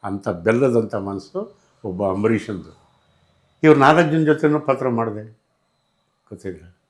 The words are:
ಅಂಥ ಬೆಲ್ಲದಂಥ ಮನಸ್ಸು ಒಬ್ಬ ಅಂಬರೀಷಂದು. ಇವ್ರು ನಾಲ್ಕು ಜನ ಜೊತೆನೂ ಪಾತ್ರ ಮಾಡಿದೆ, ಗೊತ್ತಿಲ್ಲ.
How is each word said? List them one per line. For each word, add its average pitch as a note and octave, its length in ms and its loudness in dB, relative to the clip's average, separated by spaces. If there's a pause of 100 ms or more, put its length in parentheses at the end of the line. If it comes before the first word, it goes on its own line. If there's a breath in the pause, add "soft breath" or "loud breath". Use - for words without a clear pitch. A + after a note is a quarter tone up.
ಅಂಥ G2+ 260 -8
ಬೆಲ್ಲದಂಥ A2 640 0
ಮನಸ್ಸು G2 640 -10 (240)
ಒಬ್ಬ G2 240 -6
ಅಂಬರೀಷಂದು. G#2 840 -4 (720)
ಇವ್ರು D3+ 160 8
ನಾಲ್ಕು D#3 320 4
ಜನ D#3+ 140 0
ಜೊತೆನೂ D3+ 340 2
ಪಾತ್ರ C3 300 -2
ಮಾಡಿದೆ, A2+ 340 -4 (1040)
ಗೊತ್ತಿಲ್ಲ. F2 480 -16 (120)